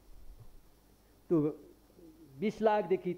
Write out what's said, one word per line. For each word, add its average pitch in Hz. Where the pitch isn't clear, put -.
त्यो 170
बिस 208
लाखदेखि 185